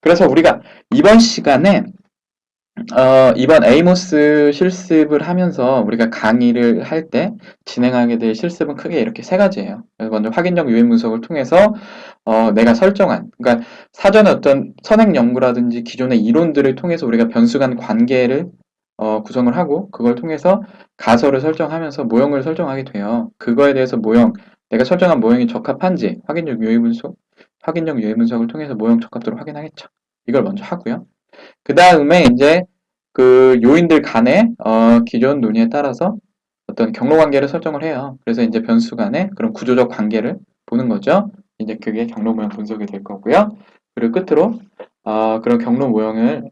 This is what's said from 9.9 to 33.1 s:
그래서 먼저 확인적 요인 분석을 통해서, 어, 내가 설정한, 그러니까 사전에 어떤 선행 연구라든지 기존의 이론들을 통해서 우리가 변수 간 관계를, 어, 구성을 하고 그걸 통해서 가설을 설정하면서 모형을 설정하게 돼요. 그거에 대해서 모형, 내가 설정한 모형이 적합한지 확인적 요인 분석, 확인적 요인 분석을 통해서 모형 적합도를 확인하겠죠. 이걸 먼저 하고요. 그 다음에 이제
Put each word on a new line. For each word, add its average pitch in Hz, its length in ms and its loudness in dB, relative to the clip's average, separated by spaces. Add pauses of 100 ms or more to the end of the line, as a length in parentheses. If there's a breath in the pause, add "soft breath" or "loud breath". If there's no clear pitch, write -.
그래서 110 140 -8
먼저 110 180 -4
확인적 170 420 -2
요인 117 180 2
분석을 113 320 -2
통해서, 170 520 0 (520 loud breath)
어, 110 260 2
내가 113 220 4
설정한, 185 640 0
그러니까 120 280 0 (260 loud breath)
사전에 202 380 4
어떤 139 440 0 (100)
선행 214 320 4
연구라든지 120 680 0
기존의 127 400 -2
이론들을 139 520 2
통해서 165 300 -6
우리가 117 220 0
변수 117 320 0
간 131 160 -2
관계를, 127 720 0 (500)
어, 107 260 -4
구성을 123 320 -2
하고 170 360 -4
그걸 120 240 -2
통해서 165 460 -2 (360 loud breath)
가설을 131 440 0
설정하면서 156 640 -6
모형을 131 380 0
설정하게 156 420 -6
돼요. 113 520 -6
그거에 139 360 2
대해서 131 240 -2
모형, 110 360 2 (360 loud breath)
내가 120 140 0
설정한 175 360 2
모형이 117 280 2
적합한지 - 800 -4
확인적 147 360 -6
요인 113 180 0
분석, 117 340 -4 (480 soft breath)
확인적 160 400 -4
요인 107 140 -4
분석을 117 300 0
통해서 147 280 -10
모형 113 240 0
적합도를 113 400 -10
확인하겠죠. 151 480 -16 (400)
이걸 120 160 0
먼저 - 200 -8
하고요. - 420 -10 (580 soft breath)
그 135 100 -6
다음에 165 580 6
이제 147 320 2 (500)